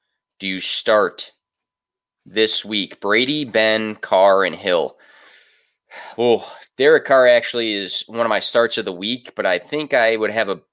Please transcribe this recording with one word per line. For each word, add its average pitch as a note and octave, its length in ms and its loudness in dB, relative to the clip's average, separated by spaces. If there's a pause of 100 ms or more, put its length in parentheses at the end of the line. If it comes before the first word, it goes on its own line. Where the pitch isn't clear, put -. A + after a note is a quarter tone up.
(400)
do G2 80 -8
you F#2 120 -6
start - 720 -2 (920)
this G#2+ 400 -2
week? G2+ 340 -6
Brady, B2+ 460 -2
Ben, A2 500 0
Carr, G2 500 2
and E2 100 -4
Hill. E2+ 420 -2 (1200)
Oh, A#2 340 0 (240)
Derek C#3+ 300 4
Carr C3 220 4
actually A#2 460 2
is G2 340 -4
one A#2 180 -4
of A2+ 40 0
my G#2 100 0
starts A#2 380 0
of G#2+ 80 -4
the G2 60 -8
week, G#2 440 -8
but G2+ 100 -4
I F#2 120 0
think D3 360 -8
I A2+ 220 2
would G#2+ 160 -4
have G#2+ 180 -2
a F#2 120 -6 (120)